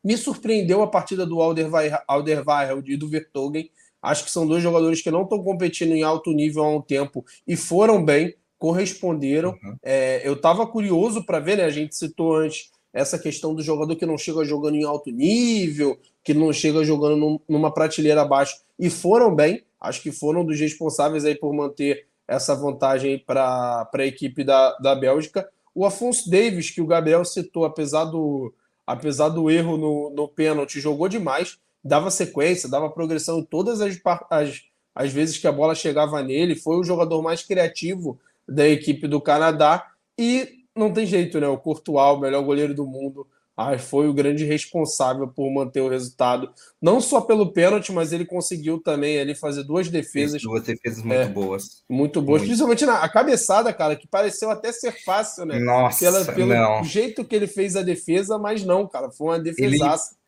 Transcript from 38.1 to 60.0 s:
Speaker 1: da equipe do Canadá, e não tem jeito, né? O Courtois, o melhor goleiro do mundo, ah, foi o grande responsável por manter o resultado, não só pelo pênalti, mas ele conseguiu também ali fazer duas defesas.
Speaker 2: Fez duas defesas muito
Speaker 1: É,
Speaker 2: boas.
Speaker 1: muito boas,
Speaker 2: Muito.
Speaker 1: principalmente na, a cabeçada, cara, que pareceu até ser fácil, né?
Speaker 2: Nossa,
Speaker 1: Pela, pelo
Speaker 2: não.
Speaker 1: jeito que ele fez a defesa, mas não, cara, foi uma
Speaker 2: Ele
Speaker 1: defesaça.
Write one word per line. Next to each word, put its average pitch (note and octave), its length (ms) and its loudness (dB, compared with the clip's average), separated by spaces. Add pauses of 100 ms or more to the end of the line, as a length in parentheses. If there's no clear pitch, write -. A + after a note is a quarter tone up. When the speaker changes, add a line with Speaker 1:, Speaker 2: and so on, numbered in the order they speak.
Speaker 1:
da D3 200 4
equipe D3 400 2
do D3 140 -2
Canadá, D#3 640 4 (320)
e B3 420 -2 (160)
não G#3+ 180 0
tem A3 120 0
jeito, F3 340 0
né? C#3+ 80 2
O C3+ 100 0
Courtois, C#3+ 580 2
o C#3+ 40 -8
melhor C#3 240 0
goleiro C#3+ 300 0
do C#3+ 120 -6
mundo, C3+ 420 -10 (280)
ah, C3 220 -2
foi C#3+ 300 0
o C#3+ 60 2
grande D3 320 0
responsável C#3+ 840 -2
por C3+ 240 -4
manter C3+ 300 -2
o C3 80 0
resultado, B2+ 600 -2 (320)
não G#3 200 6
só B3 180 2
pelo G#3+ 320 2
pênalti, F#3+ 400 2
mas E3 220 -2
ele E3+ 120 -4
conseguiu E3 540 -4
também D3 400 -2
ali C#3+ 160 -4
fazer C#3+ 280 -6
duas E3 260 -2
defesas. D3 520 -4
Speaker 2:
Fez - 20 -12
duas A2 200 -4
defesas A2+ 400 -8
muito B2+ 160 0
Speaker 1:
É, A#2+ 80 0
Speaker 2:
boas. G2 600 -6
Speaker 1:
muito D3 320 0
boas, D3 200 4
Speaker 2:
Muito. G3+ 80 -2
Speaker 1:
principalmente A#3+ 360 2
na, G#3+ 180 2
a E3 60 -2
cabeçada, A3+ 640 2
cara, D3+ 240 0
que - 100 -20
pareceu G#3 420 -2
até G#3+ 220 -4
ser A3+ 220 -6 (100)
fácil, F#3+ 420 -4
né? C3 140 -4
Speaker 2:
Nossa, B2 400 2
Speaker 1:
Pela, F3+ 260 4
pelo B2 280 2
Speaker 2:
não. A2 320 4
Speaker 1:
jeito G#3+ 400 -2
que A3+ 100 -4
ele G3+ 120 2
fez F#3+ 280 -2
a G3 60 0
defesa, F#3 560 -2
mas G#3 260 -4
não, F#3 240 2
cara, B2+ 240 -8
foi D3+ 160 -6
uma E3 80 0
Speaker 2:
Ele E3 160 -2
Speaker 1:
defesaça. C#3+ 640 0 (120)